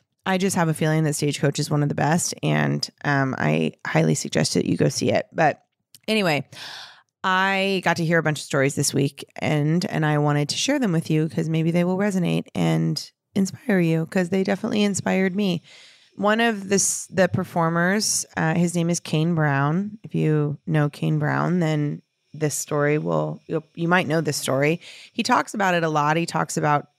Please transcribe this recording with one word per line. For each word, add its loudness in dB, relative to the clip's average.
I 0
just 0
have 2
a 0
feeling 2
that 0
Stagecoach 0
is -2
one 2
of 0
the -4
best. 0
And, 0
um, 0
I 0
highly 2
suggest -2
that 2
you 0
go 2
see -2
it. 2
But 0
anyway, 0
I 2
got 2
to -2
hear 2
a 2
bunch 0
of -12
stories 0
this -2
weekend, 0
and -2
I 2
wanted 2
to -4
share 0
them 0
with 0
you 2
'cause -4
maybe 0
they 2
will 0
resonate 0
and 0
inspire 0
you, 2
'cause -2
they 0
definitely 0
inspired 0
me. -2
One 2
of 0
the 2
s-, -2
the 2
performers, 0
uh, 0
his 2
name 0
is -2
Kane 0
Brown. 0
If -12
you 0
know 2
Kane -2
Brown, 0
then -2
this -2
story 0
will, -2
you'll, -4
you -2
might 2
know 0
this -2
story. 0
He -4
talks 0
about 0
it 0
a 0
lot. 2
He 0
talks -4
about, 0